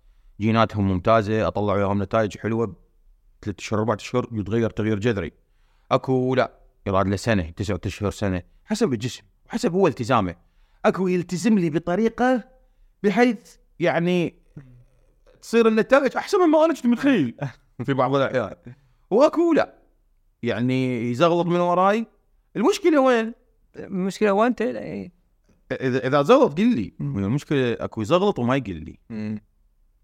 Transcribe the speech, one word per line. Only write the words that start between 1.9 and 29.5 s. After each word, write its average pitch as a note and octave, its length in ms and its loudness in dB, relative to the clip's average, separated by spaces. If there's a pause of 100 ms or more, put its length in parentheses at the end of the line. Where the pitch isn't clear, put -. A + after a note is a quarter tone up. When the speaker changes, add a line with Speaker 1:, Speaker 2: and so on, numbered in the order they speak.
Speaker 1:
نتائج G#2+ 340 -2
حلوة A2 380 -4 (680)
بثلاث G#2 180 -8
أشهر، G#2+ 200 -4
أربعة A2 160 0
أشهر، B2 360 -4
يتغير G#2+ 380 -2
تغيير G#2+ 300 -2
جذري. G2 320 -2 (600)
أكو C3 440 0
لا، A#2 240 0 (280)
يراد G2 200 2
له G2 80 0
سنة، F#2 340 -2
تسعة F#2 360 -6
أشهر، G2 260 -4
سنة، F#2 300 -4 (240)
حسب G#3 280 -2
الجسم، A#2 300 -6 (220)
وحسب G#3 280 -4
هو F#3+ 140 4
التزامه. G#2+ 480 0 (500)
أكو F#3+ 220 0
يلتزم F3+ 520 0
لي E3+ 100 0
بطريقة A3 760 0 (600)
بحيث، G#3+ 520 0 (240)
يعني، E3+ 560 0 (1040)
تصير A3+ 260 4
النتائج A#3+ 500 2
أحسن - 200 -2
مما D#4+ 280 4
أنا E4 80 2
كنت - 120 -6
متخيل A#3 500 2 (220)
<laughs> - 280 -12
في C#3 80 -2
بعض C3 220 0
الأحيان. B2 400 -2 (540)
وأكو D4+ 440 2
لا، - 220 0 (680)
يعني، A#2+ 680 -2
يزغلط E3+ 360 2
من F3 120 0
وراي، F#3+ 460 2 (500)
المشكلة D#4 460 2
وين؟ A#3+ 320 2 (420)
Speaker 2:
المشكلة F#3+ 580 -2
وين A3 140 2
أنت؟ A#3+ 140 -2
إيه. G3+ 500 -8 (600)
Speaker 1:
إذا، B2+ 360 -2
إذا C#3+ 140 2
زغلط G3+ 360 4
قل A3+ 180 2
لي. - 240 -4
Speaker 2:
مم. C#3 180 -6
Speaker 1:
المشكلة B2 560 -2
أكو - 280 -8
يزغلط F3+ 380 0
وما A#2+ 160 0
يقل G2+ 200 -6
لي. - 240 -16 (100)
Speaker 2:
مم. G#2+ 320 -10 (640)